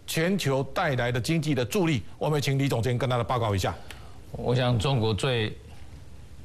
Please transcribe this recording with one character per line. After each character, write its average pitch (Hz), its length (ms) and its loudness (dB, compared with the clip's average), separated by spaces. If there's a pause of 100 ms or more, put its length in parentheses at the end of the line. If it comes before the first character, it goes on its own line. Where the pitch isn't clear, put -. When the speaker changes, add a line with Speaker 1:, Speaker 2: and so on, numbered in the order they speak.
Speaker 1:
全 170 300 2
球 139 260 2 (120)
带 165 220 0
来 123 140 0
的 123 80 0
经 156 220 2
济 147 140 2
的 123 100 2
助 185 220 2
力， 143 160 0 (160)
我 - 100 0
们 151 120 2
请 135 180 2
李 139 100 2
总 123 140 2
监 123 160 2
跟 127 100 0
大 127 80 2
家 117 80 2
报 127 140 0
告 110 160 2
一 98 40 2
下。 95 160 0 (580)
Speaker 2:
我 117 220 0
想 123 240 2
中 139 220 2
国 110 140 2
最 117 420 0 (880)